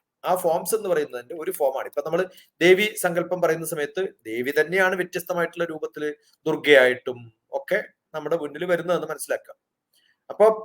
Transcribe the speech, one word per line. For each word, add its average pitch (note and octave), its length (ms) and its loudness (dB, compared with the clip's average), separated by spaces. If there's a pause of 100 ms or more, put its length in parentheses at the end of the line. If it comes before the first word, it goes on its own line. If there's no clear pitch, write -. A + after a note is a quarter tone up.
(240)
ആ D#3+ 120 2
ഫോംസ് F3 380 -2
എന്ന് G3+ 140 -2
പറയുന്നതിന്റെ C#3+ 460 -4
ഒരു E3+ 180 -8
ഫോമാണ്. C3 340 -2
ഇപ്പൊ D3 160 -6
നമ്മള് E3 220 -2 (360)
ദേവി F#3 260 6 (100)
സങ്കല്പം F3+ 440 -2
പറയുന്ന E3 260 0
സമയത്ത് D3 360 -6 (220)
ദേവി A#2+ 260 -4
തന്നെയാണ് F3 460 2
വ്യത്യസ്തമായിട്ടുള്ള F3 680 -4
രൂപത്തില് D#3 460 -6 (360)
ദുർഗയായിട്ടും B2+ 720 4 (340)
ഒക്കെ D#3 260 -2 (340)
നമ്മുടെ D3+ 240 -4
മുന്നിൽ D3 280 -6
വരുന്നതെന്ന് E3 440 0
മനസ്സിലാക്കുക. - 460 -6 (760)
അപ്പൊ G#3 160 4 (180)